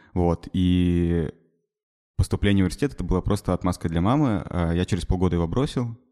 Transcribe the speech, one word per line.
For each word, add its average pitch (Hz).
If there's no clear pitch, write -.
Вот, 85
и 87
поступление 101
в 90
университет — 135
это -
была 87
просто 101
отмазка 87
для 85
мамы, 120
а 85
я 90
через 87
полгода 90
его 85
бросил 120